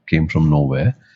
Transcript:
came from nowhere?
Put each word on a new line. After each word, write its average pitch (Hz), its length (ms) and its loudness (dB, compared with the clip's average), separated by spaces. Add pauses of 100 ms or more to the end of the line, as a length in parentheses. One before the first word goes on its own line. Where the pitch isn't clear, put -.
came 80 180 -2
from 80 220 0
nowhere? 73 440 0 (220)